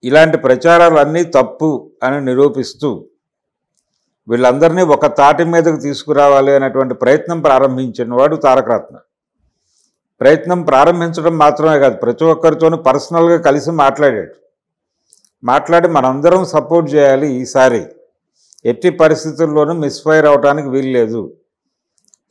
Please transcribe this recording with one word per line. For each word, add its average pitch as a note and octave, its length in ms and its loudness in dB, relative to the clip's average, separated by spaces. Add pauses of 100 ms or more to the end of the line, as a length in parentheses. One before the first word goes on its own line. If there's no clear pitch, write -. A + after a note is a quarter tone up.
ఇలాంటి D#3 340 2
ప్రచారాలన్నీ E3 840 2
తప్పు C#3+ 680 -4 (120)
అని C3+ 220 -4
నిరూపిస్తూ B2+ 800 -2 (1200)
వీళ్ళందరినీ C3 540 0
ఒక D3+ 240 0
తాటి D3 380 2
మీదకు E3 320 0
తీసుకురావాలి C#3 800 0
అనేటువంటి C3 380 -2
ప్రయత్నం D#3 480 -2
ప్రారంభించిన C3 720 -2
వాడు C#3+ 220 0
తారక C3 360 0
రత్న. - 260 -6 (1200)
ప్రయత్నం D#3+ 440 0
ప్రారంభించడం E3 760 0
మాత్రమే D3+ 420 2
కాదు, B2+ 180 0
ప్రతి A#2 260 -4
ఒక్కరితోనూ D#3+ 540 0
పర్సనల్గా E3 600 0
కలిసి D3 340 -2
మాట్లాడాడు. C3+ 600 -2 (1120)
మాట్లాడి D3 440 0
"మనందరం D#3+ 580 0
సపోర్ట్ D#3 480 -2
చేయాలి, C#3+ 400 2
ఈసారి B2 520 0 (800)
ఎట్టి A#2+ 240 -2
పరిస్థితుల్లోనూ D#3 840 -2
మిస్ఫైర్ D#3 520 -2
అవడానికి C#3+ 440 0
వీల్లేదు, B2 640 -4 (960)